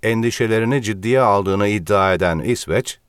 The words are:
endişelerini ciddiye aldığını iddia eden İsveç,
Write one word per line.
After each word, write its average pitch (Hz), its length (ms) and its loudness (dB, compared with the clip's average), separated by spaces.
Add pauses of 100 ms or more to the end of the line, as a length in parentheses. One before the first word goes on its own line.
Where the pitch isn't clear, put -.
endişelerini 113 800 0
ciddiye 110 400 0
aldığını 101 460 2
iddia 98 460 2
eden 85 260 0
İsveç, 107 680 -4